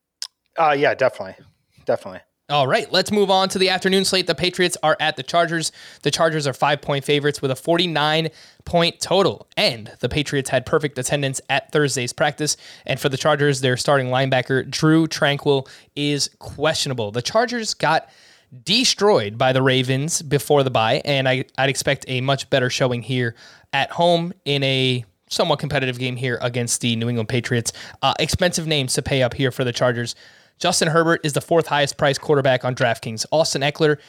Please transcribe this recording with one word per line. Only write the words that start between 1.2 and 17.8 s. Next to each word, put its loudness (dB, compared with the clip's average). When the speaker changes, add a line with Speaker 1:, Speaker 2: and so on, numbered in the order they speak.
Speaker 1:
Definitely. -4
Speaker 2:
All 2
right, -2
let's 0
move 2
on 2
to -4
the 2
afternoon 2
slate. 0
The 0
Patriots -2
are 2
at -2
the -8
Chargers. 0
The 0
Chargers 2
are 0
five-point -2
favorites 0
with 0
a -4
forty-nine 0
point 0
total. 0
And -2
the -2
Patriots -2
had 0
perfect -2
attendance -4
at -2
Thursday's 0
practice. -2
And -4
for 0
the -4
Chargers, 2
their 2
starting 2
linebacker, 0
Drew 4
Tranquill, 0
is -2
questionable. -4
The -4
Chargers -2
got 0